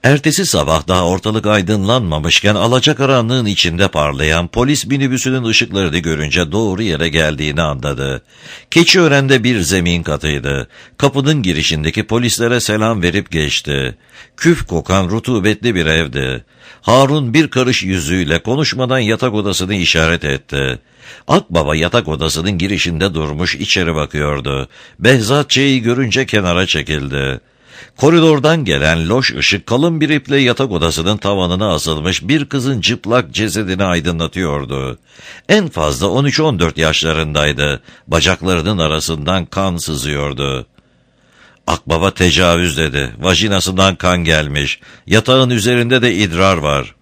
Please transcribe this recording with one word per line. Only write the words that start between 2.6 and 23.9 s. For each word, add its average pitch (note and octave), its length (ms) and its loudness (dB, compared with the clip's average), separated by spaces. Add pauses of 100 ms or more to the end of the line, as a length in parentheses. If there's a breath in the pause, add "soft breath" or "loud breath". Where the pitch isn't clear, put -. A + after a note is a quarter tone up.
içinde F2+ 420 0
parlayan D#2 600 0
polis C3 380 0
minibüsünün C3 580 -2
ışıklarını G2 540 0
görünce D#2 540 -2
doğru G2+ 300 0
yere E2 260 0
geldiğini D2+ 540 0
anladı. C#2 600 -4 (480 loud breath)
Keçiören'de C#3 720 4
bir A#2+ 160 2
zemin F2 420 0
katıydı. C#2+ 680 -2 (280 loud breath)
Kapının C#3 460 2
girişindeki D#2+ 640 -2
polislere A#2+ 540 0
selam A2 420 0
verip F#2 280 0
geçti. C#2 680 -4 (380 loud breath)
Küf E3 300 2
kokan F#2 420 0
rutubetli A2 680 0
bir E2+ 120 0
evdi. C2+ 580 -2 (380 loud breath)
Harun C3+ 520 2
bir D3+ 140 4
karış B2+ 340 0
yüzüyle F2 600 0
konuşmadan C3 560 -2
yatak A2 360 0
odasını G2 400 -2
işaret D#2+ 500 2
etti. C#2 540 -4 (500 loud breath)
Akbaba E2 480 2
yatak E2+ 320 0
odasının D#2+ 500 -2
girişinde F2 560 -2
durmuş D#2 400 -4
içeri E2 400 -2